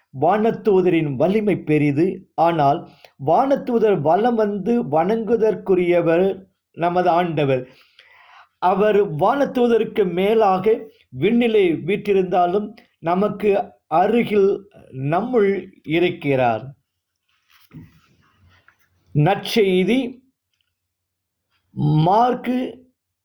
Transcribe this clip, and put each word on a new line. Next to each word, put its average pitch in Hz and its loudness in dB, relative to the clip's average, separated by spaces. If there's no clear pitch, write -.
வானதூதரின் 180 2
வலிமை 190 0
பெரிது, 151 -2
ஆனால் 151 0
வானதூதர் 214 0
வலம் 190 0
வந்து 214 -2
வணங்குதற்குரியவர் 185 0
நமது 175 -2
ஆண்டவர். 151 0
அவர் 196 2
வானதூதருக்கு 233 0
மேலாக 190 0
விண்ணிலே 214 2
வீற்றிருந்தாலும், 190 -2
நமக்கு 202 -2
அருகில் 202 0
நம்முள் 196 -2
இருக்கிறார். 135 -2
நற்செய்தி 196 0
மார்க்கு 214 0